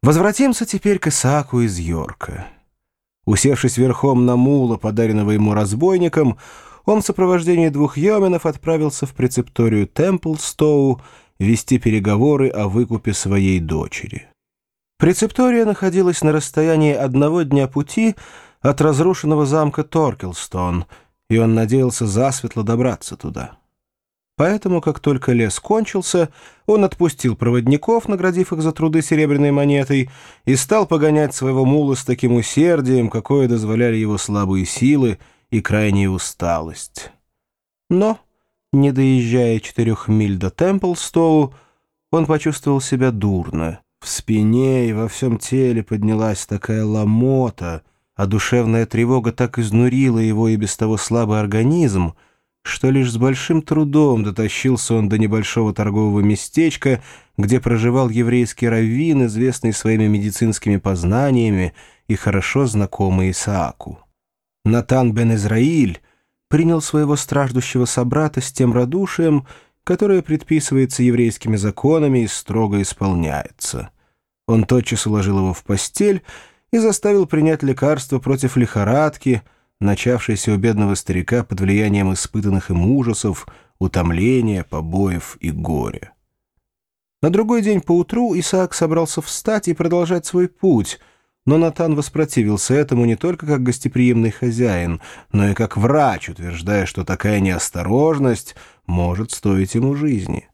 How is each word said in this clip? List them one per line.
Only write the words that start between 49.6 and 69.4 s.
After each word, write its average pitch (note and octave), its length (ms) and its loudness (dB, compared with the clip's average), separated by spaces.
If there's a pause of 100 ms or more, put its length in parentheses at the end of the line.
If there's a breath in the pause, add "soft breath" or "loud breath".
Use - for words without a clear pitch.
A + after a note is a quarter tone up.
его A2+ 300 2
и A2 80 2
без G#2 200 -4
того A2 200 0
слабый G#2+ 440 0
организм, G#2+ 760 0 (480)
что - 280 -2
лишь C3 220 0
с A2+ 40 -6
большим C3+ 460 0
трудом D3 600 2
дотащился A2 720 -2
он G#2+ 140 2
до G#2+ 100 0
небольшого G#2+ 540 0
торгового G#2 480 0
местечка, B2+ 840 0 (340 loud breath)
где A2+ 240 2
проживал A#2+ 480 0
еврейский A#2 600 0
раввин, A#2+ 580 2
известный A#2 460 -2
своими A2 360 0
медицинскими G#2 680 0
познаниями G2 920 0 (360 soft breath)
и G#2+ 80 0
хорошо G#2+ 500 -2
знакомый F#2+ 640 0
Исааку. F2+ 720 -6 (640)
Натан A#2+ 460 2
бен A2+ 240 2
Израиль A2 640 0 (480)
принял E3 320 2
своего D3+ 340 0
страждущего B2+ 680 -2
собрата C3+ 560 -2
с - 100 -8
тем B2 220 2
радушием, D3 720 0 (380 loud breath)